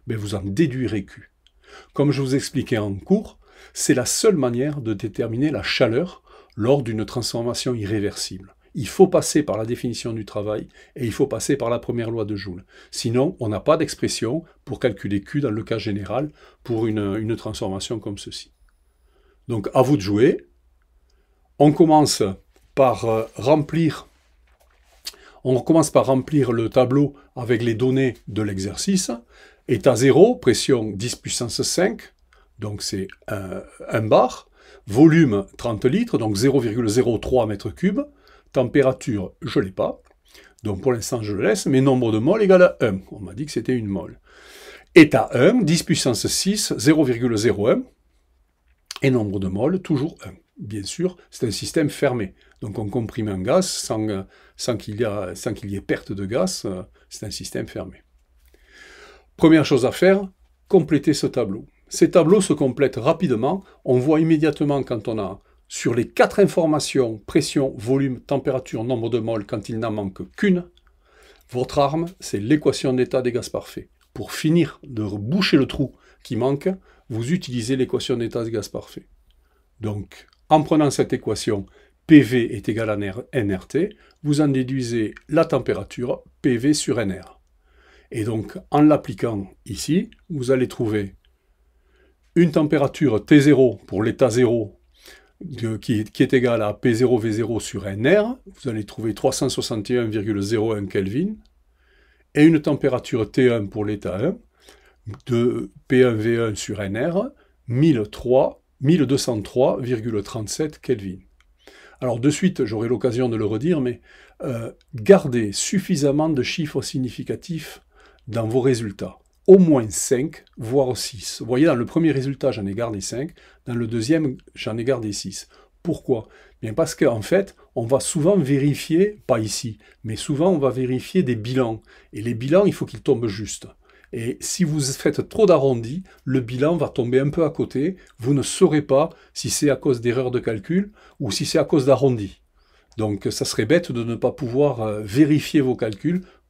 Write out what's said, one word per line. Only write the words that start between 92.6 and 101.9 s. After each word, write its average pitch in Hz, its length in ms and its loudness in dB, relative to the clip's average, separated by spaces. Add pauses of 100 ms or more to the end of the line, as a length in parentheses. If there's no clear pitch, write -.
T 151 160 8
zéro 135 460 6
pour 95 160 -4
l'état 113 300 2
zéro, 117 480 2 (640)
de, 120 360 -8
qui 107 220 -2
est, 107 100 -6
qui - 140 0
est 127 100 4
égale 120 300 2
à 104 100 -2
P 123 200 0
zéro 120 260 4
V 110 120 -2
zéro 107 280 -2
sur 98 280 -8
N 104 200 -2
R. 208 380 2
Vous - 240 -12
allez 110 160 -6
trouver 107 280 -6
trois 135 180 0
cent 131 180 -2
soixante 117 420 -6
et 123 60 0
un 120 80 0
virgule 104 360 -4
zéro 110 320 -2
un 104 140 -4
Kelvin. 113 480 -4 (960)